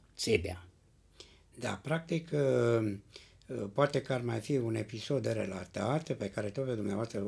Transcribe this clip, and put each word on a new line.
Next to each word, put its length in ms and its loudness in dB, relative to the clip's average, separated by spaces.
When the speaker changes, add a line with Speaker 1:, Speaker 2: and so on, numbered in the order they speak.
Speaker 1:
Țebea. 520 0
Speaker 2:
Da, 240 -2
practic, 480 -2
eh, 80 2
eh, 80 -8
poate 280 4
că 120 -2
ar 80 0
mai 180 0
fi 180 0
un 180 0
episod 460 -2
de 100 2
relatat, 800 -2
pe 180 -2
care 200 -4
tot 160 -4
pe 80 0
dumneavoastră 540 -2